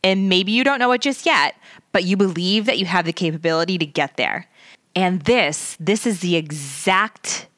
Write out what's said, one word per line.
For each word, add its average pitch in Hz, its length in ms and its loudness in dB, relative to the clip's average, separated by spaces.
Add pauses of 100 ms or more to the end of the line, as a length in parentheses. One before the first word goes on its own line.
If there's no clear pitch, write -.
And 190 240 2
maybe 185 240 2
you 247 100 2
don't 277 160 2
know 247 140 2
it 247 80 0
just 277 240 -2
yet, 202 300 2 (360)
but 185 140 0
you 185 100 2
believe 190 500 0
that 254 140 0
you 190 60 -2
have 175 180 0
the 170 80 -2
capability 165 680 -2
to 160 80 -2
get 143 300 -4
there. - 320 -4 (480)
And 180 280 0
this, 185 580 0
this 196 260 0
is 190 140 -2
the 175 160 0
exact 156 1080 -2 (100)